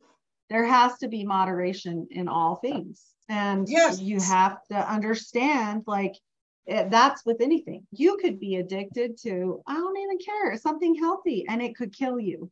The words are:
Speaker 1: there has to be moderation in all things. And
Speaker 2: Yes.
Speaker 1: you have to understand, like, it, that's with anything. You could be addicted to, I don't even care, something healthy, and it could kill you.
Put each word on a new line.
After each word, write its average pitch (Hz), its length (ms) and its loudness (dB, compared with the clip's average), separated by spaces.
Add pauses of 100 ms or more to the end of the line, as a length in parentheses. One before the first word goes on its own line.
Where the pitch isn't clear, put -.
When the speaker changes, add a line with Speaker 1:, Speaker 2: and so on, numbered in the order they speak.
(500)
Speaker 1:
there 226 160 2
has 247 340 4
to 262 80 -6
be 214 180 -6
moderation 185 840 -2
in 180 160 -4
all 165 280 0
things. - 480 -6 (260)
And 202 400 -2
Speaker 2:
Yes. 302 300 4
Speaker 1:
you 196 220 -2
have 185 500 4
to 202 60 -2 (140)
understand, 220 960 0
like, 196 260 -2 (520)
it, 190 240 -2
that's 254 360 6
with 233 160 0
anything. - 500 0
You 349 260 2
could 226 220 0
be 196 180 -4
addicted 196 680 -4
to, 185 440 -4
I 269 80 -6
don't 370 220 -4
even 392 220 -4
care, 403 380 -4
something 320 380 0
healthy, 330 520 -2
and 233 140 -2
it 233 140 -6
could 220 180 -8
kill 254 260 -2
you. 185 320 -6